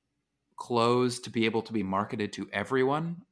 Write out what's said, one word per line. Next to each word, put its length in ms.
clothes 640
to 100
be 140
able 180
to 100
be 100
marketed 520
to 180
everyone 800